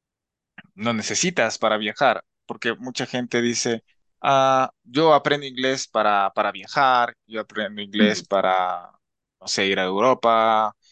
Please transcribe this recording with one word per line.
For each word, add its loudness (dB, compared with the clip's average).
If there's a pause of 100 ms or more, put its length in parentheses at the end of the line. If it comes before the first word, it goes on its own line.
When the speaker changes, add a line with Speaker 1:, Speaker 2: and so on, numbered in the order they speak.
(760)
Speaker 1:
no -2
necesitas -2
para 0
viajar, 0 (220)
porque -6
mucha -8
gente -4
dice, -2 (360)
"Ah, 2 (120)
yo 4
aprendo 0
inglés -4
para, 2
para 0
viajar, 0 (120)
yo -10
aprendo -8
inglés 0
Speaker 2:
Ujú. -20
Speaker 1:
para, -2 (500)
no -16
sé, -2
ir 0
a 0
Europa, 2 (180)